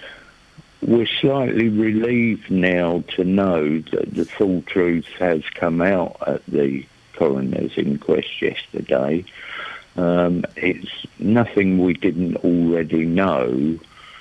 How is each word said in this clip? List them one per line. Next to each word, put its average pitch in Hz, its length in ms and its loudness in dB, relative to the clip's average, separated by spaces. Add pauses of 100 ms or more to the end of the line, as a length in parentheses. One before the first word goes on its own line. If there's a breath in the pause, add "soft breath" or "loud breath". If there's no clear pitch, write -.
(840 loud breath)
we're 117 240 2
slightly 123 640 0
relieved 110 840 0
now 87 540 2 (100)
to 92 80 0
know 90 560 2
that - 340 -4
the 82 120 -2
full 90 380 0
truth 87 440 0 (140)
has 85 240 0 (100)
come 85 260 -2
out 90 360 0 (100)
at 73 200 -2
the 69 380 0 (300)
coroner's 69 640 0
inquest - 640 -2
yesterday. - 840 -2 (720 loud breath)
Um, 87 480 0 (120)
it's 90 500 -6 (140)
nothing 104 580 2
we 90 160 2
didn't 85 440 -2
already 85 680 2
know, 80 720 0 (420 loud breath)